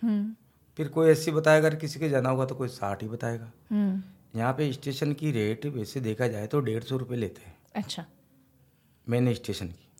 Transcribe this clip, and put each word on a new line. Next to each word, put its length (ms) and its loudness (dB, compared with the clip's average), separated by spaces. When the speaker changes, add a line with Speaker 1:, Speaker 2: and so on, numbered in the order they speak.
Speaker 1:
हम्म। 340 0
Speaker 2:
फिर 100 -2
कोई 220 6
अस्सी 220 6
बताएगा, 360 6
अगर 100 0
किसी 220 -8
के 100 0
जाना 200 2
होगा 160 0
तो 100 -6
कोई 120 -4
साठ 360 -4
ही 40 -6
बताएगा। 440 -6
Speaker 1:
हम्म। 320 0
Speaker 2:
यहाँ 140 2
पे 200 0
स्टेशन 400 -4
की 180 -2
रेट 340 0
वैसे 340 -6
देखा 280 -2
जाए 200 -4
तो 120 0
डेढ़ 240 -2
सौ 140 -4
रुपये 200 -6
लेते 240 -4
हैं। 160 -20
Speaker 1:
अच्छा। 300 -8
Speaker 2:
मेन 240 2
स्टेशन 340 -6
की। 200 -16